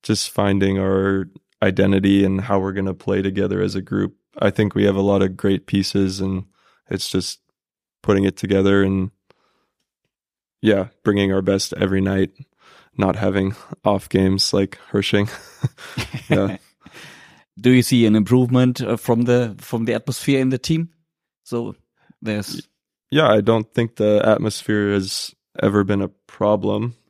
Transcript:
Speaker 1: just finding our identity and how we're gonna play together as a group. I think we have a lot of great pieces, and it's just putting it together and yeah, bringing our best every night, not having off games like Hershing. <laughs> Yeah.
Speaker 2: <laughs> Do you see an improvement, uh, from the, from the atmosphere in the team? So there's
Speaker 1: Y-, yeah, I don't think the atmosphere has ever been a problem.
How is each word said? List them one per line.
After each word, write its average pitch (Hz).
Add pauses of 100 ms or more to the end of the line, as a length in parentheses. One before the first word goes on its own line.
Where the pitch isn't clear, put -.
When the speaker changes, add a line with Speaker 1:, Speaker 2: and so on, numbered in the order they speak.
Speaker 1:
just -
finding 98
our 95 (340)
identity 98
and 95
how 101
we're 95
gonna 95
play 98
together 98
as 98
a 95
group. 98 (220)
I 101
think 104
we 101
have 98
a 98
lot 98
of 95
great 98
pieces, 98
and 95 (420)
it's -
just - (600)
putting 98
it 95
together 98
and 95 (1500)
yeah, 98 (160)
bringing 101
our 95
best 98
every 95
night, 95 (680)
not 95
having 98 (300)
off 101
games 95
like 98 (120)
Hershing. 101
<laughs> -
Yeah. 98
Speaker 2:
<laughs> -
Do 123
you 127
see 117
an 107
improvement, 123
uh, 113
from 117
the, 120
from 113
the 117
atmosphere 135
in 131
the 131
team? 165 (560)
So 120 (480)
there's 104
Speaker 1:
Y-, - (480)
yeah, 143
I 107
don't 110
think 117
the 107
atmosphere 107
has 98 (280)
ever 101
been 98
a 98 (180)
problem. 107 (160)